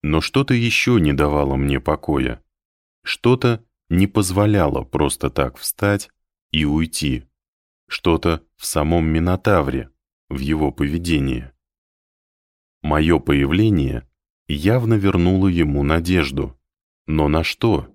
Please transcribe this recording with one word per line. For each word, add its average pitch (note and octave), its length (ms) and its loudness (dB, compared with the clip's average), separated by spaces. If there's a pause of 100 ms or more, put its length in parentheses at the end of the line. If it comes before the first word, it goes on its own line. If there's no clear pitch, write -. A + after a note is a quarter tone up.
Но D2+ 180 0
что-то C3+ 320 -2
ещё A#2 460 2
не D2 160 2
давало D2 420 0
мне C#2 240 -2
покоя. C2+ 640 -4 (580)
Что-то B2 640 0 (240)
не F2+ 180 2
позволяло G2 760 0
просто C#2 480 -2
так C2 260 -4
встать - 540 -4 (400)
и D#2 160 -2
уйти. D2 580 -2 (640)
Что-то E2 560 -2 (120)
в - 100 -14
самом D#2+ 400 0
Минотавре, D#2+ 840 0 (380)
в C#2 120 -8
его D2 320 -2
поведении. C#2+ 800 -4 (1300)
Моё D#2 360 2
появление C#2+ 880 0 (400)
явно A2 460 0
вернуло F#2+ 560 2
ему D2+ 340 0
надежду. D2 800 -2 (460)
Но D#2 220 0
на D#2+ 140 2
что? E2+ 520 -2